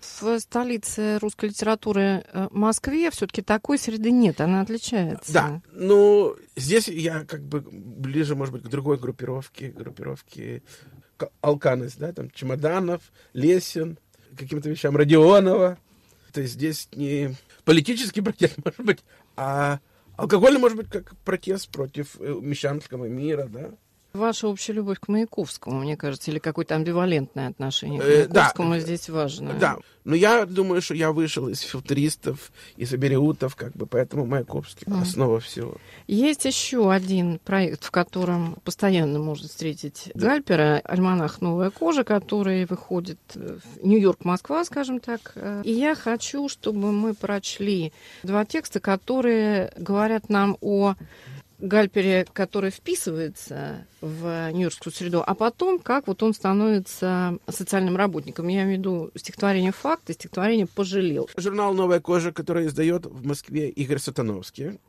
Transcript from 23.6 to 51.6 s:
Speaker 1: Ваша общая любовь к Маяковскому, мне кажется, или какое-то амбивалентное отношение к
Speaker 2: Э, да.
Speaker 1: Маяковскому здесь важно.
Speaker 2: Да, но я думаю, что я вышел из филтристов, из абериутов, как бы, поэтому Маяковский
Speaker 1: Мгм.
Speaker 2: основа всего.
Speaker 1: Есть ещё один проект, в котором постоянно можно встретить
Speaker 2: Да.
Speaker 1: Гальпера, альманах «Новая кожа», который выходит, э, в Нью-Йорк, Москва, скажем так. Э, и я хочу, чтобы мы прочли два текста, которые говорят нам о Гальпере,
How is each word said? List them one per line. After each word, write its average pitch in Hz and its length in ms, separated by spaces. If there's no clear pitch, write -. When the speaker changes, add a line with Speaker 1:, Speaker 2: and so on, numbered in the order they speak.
Speaker 1:
Ваша 220 360
общая 208 260
любовь 202 260
к - 80
Маяковскому, 202 760
мне 147 140
кажется, 143 360
или 151 80
какое-то 156 340
амбивалентное 160 720
отношение 139 540
к - 20
Speaker 2:
Э, 143 240
да. 170 60
Speaker 1:
Маяковскому 170 460
здесь 170 280
важно. 147 460
Speaker 2:
Да, 143 240
но 147 120
я 208 320
думаю, 185 340
что 165 140
я 160 160
вышел 151 360
из 117 120
филтристов, 143 920
из 120 160
абериутов, 135 640
как - 180
бы, 113 120
поэтому 127 400
Маяковский 135 640
Speaker 1:
Мгм. 196 160
Speaker 2:
основа 131 360
всего. - 380
Speaker 1:
Есть 277 380
ещё 247 440
один 185 480
проект, 190 460
в - 80
котором 175 720
постоянно 170 560
можно 151 280
встретить 151 680
Speaker 2:
Да. 214 140
Speaker 1:
Гальпера, 156 540
альманах 180 560
«Новая 180 300
кожа», 311 340
который 196 600
выходит, 180 540
э, - 240
в - 100
Нью-Йорк, 196 400
Москва, 277 400
скажем 262 360
так. - 340
Э, 202 280
и 226 80
я 277 220
хочу, 277 560
чтобы 208 420
мы 208 220
прочли 202 800
два 202 200
текста, 262 360
которые 214 960
говорят 208 520
нам 202 320
о 202 340
Гальпере, 190 720